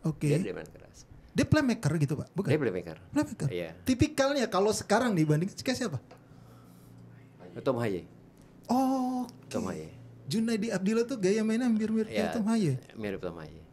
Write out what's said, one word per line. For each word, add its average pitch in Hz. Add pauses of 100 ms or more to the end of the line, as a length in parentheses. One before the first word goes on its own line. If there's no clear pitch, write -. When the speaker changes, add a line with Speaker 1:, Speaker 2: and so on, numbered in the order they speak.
Speaker 1:
Oke. 156
Speaker 2:
Dia 143
tidak 92
main 78
keras. - (220)
Speaker 1:
Dia 269
playmaker 254
gitu, 143
Pak? -
Bukan? -
Speaker 2:
Dia 151
playmaker. 90 (120)
Speaker 1:
Playmaker? 269
Speaker 2:
Iya. 87 (120)
Speaker 1:
Tipikalnya 269
kalau 196
sekarang 220
dibanding 156
kayak -
siapa? 156 (1600)
Speaker 2:
Tom 131
Haye. 113 (640)
Speaker 1:
Oke. 254 (180)
Speaker 2:
Tom -
Haye. 82 (340)
Speaker 1:
Junaidi 226
Abdillah 214
tuh 240
gaya 202
mainnya 220
hampir 220
mirip 220
Speaker 2:
Iya, 220
Speaker 1:
kayak 175
Tom 220
Haye? 214 (200)
Speaker 2:
mirip 104
Tom 87
Haye. 80 (120)